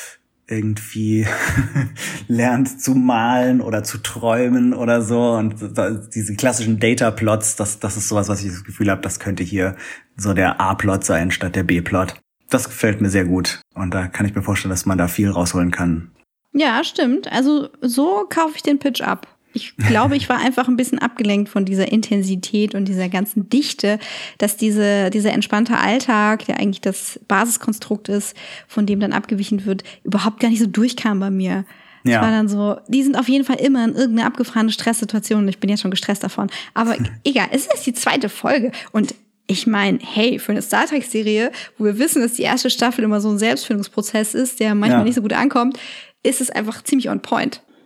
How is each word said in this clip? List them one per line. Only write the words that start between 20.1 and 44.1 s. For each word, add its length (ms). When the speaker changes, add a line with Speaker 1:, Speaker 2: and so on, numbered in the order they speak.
Speaker 2:
ich 100
war 120
einfach 280
ein 80
bisschen 240
abgelenkt 480
von 160
dieser 260
Intensität 880
und 140
dieser 180
ganzen 400
Dichte, 520
dass 200
diese, 540
dieser 200
entspannte 460
Alltag, 680
der 140
eigentlich 220
das 480
Basiskonstrukt 800
ist, 260
von 180
dem 140
dann 140
abgewichen 520
wird, 200
überhaupt 380
gar 80
nicht 100
so 80
durchkam 540
bei 80
mir. 340
Es 80
Speaker 1:
Ja. 100
Speaker 2:
war 100
dann 180
so, 260
die 120
sind 160
auf 120
jeden 160
Fall 100
immer 300
in 100
irgendeiner 320
abgefahrenen 460
Stresssituation 720
und 40
ich 120
bin 100
jetzt 120
schon 100
gestresst 340
davon. 240
Aber 240
Speaker 1:
<laughs> 140
Speaker 2:
egal, 280
es 160
ist 180
die 80
zweite 340
Folge 440
und 240
ich 200
mein, 340
hey, 380
für 120
eine 100
Star 240
Trek-Serie, 640
wo 80
wir 120
wissen, 240
dass 120
die 100
erste 260
Staffel 360
immer 160
so 80
ein 80
Selbstfindungsprozess 960